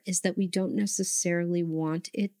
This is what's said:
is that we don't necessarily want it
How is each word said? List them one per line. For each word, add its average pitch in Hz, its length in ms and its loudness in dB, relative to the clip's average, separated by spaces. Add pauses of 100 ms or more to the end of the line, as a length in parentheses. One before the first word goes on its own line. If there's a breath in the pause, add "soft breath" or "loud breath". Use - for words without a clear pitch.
is 185 160 -2
that 185 160 0
we 190 100 2
don't 190 280 0
necessarily 175 880 0
want 160 500 -2
it 196 260 0